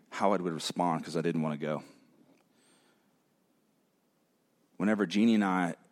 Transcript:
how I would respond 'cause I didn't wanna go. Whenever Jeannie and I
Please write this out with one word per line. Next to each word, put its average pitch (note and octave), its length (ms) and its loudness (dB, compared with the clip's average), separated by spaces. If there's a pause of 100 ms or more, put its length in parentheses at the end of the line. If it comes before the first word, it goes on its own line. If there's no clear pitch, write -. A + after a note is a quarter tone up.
(120)
how G2+ 220 2
I F#2+ 40 2
would F2 160 -2
respond D#2+ 500 -2
'cause D#2 140 -6
I D#2+ 40 0
didn't E2 200 -2
wanna D2+ 160 -4
go. D2+ 260 -4 (3000)
Whenever G#2 300 2
Jeannie G#2 300 4
and G#2 100 4
I F2+ 300 0 (160)